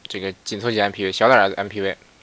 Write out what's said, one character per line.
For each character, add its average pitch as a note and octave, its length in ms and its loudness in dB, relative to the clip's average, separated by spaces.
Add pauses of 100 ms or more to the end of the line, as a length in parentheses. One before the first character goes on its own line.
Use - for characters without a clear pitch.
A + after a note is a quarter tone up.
这 G2+ 120 -10
个 F#2+ 140 -6 (100)
紧 G#2+ 160 -8
凑 A#2 120 -2
级 G#2+ 100 0
M G2+ 100 0
P G2+ 120 -6
V， F#2+ 80 0
小 A2 160 2
点 B2+ 120 8
儿 G2 80 6
的 G2 100 -4
M G2+ 100 -4
P G#2+ 120 -8
V。 G2 160 -2 (280)